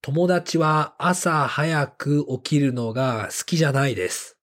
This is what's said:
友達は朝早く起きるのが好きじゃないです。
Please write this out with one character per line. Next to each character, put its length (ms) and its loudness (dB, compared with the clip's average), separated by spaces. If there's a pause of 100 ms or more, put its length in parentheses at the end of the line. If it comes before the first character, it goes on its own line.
友 280 0
達 280 0
は 420 2
朝 480 0
早 420 -2
く 360 -2 (140)
起 40 -10
き 160 0
る 140 2
の 220 -4
が 420 -2
好 80 -8
き 140 -2
じ 80 4
ゃ 60 0
な 140 2
い 100 0
で 120 -2
す。 340 -10